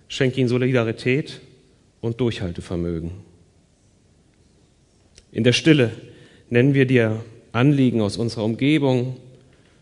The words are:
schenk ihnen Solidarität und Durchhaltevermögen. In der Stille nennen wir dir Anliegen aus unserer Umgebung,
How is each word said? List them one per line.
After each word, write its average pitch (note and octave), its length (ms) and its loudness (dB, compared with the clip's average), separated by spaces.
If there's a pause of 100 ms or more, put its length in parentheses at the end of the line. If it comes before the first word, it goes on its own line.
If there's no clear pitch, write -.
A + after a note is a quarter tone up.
schenk B2+ 280 -2
ihnen B2+ 120 0
Solidarität B2 920 -2 (600)
und A#2 200 -6
Durchhaltevermögen. F2 920 -6 (2250)
In A2+ 120 -4
der A#2+ 80 6
Stille B2+ 380 2 (600)
nennen B2+ 240 4
wir C3+ 120 4
dir A2+ 380 2 (280)
Anliegen B2+ 480 4
aus G2+ 160 -2
unserer A2+ 280 -4
Umgebung, B2+ 720 0 (640)